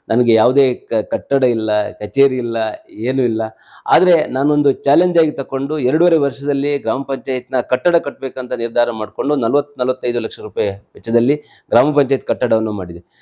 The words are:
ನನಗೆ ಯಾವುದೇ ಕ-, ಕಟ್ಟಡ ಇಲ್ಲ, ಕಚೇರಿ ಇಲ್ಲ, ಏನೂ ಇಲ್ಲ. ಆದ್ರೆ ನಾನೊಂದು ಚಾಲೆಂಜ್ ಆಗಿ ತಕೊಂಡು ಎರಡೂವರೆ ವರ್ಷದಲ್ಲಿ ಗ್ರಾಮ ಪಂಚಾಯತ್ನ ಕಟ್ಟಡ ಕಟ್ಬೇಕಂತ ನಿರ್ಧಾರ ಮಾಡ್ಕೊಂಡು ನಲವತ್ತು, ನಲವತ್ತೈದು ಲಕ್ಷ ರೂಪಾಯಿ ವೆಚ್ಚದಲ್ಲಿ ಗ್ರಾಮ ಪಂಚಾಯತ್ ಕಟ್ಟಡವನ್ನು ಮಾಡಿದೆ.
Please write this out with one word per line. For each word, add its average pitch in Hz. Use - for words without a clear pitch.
ನನಗೆ 117
ಯಾವುದೇ 127
ಕ-, 113
ಕಟ್ಟಡ 131
ಇಲ್ಲ, 107
ಕಚೇರಿ 131
ಇಲ್ಲ, 117
ಏನೂ 127
ಇಲ್ಲ. 113
ಆದ್ರೆ 170
ನಾನೊಂದು 143
ಚಾಲೆಂಜ್ 170
ಆಗಿ 160
ತಕೊಂಡು 139
ಎರಡೂವರೆ 160
ವರ್ಷದಲ್ಲಿ 143
ಗ್ರಾಮ 127
ಪಂಚಾಯತ್ನ 131
ಕಟ್ಟಡ 170
ಕಟ್ಬೇಕಂತ 127
ನಿರ್ಧಾರ 120
ಮಾಡ್ಕೊಂಡು 120
ನಲವತ್ತು, 131
ನಲವತ್ತೈದು 123
ಲಕ್ಷ 110
ರೂಪಾಯಿ 104
ವೆಚ್ಚದಲ್ಲಿ 117
ಗ್ರಾಮ 131
ಪಂಚಾಯತ್ 135
ಕಟ್ಟಡವನ್ನು 113
ಮಾಡಿದೆ. 87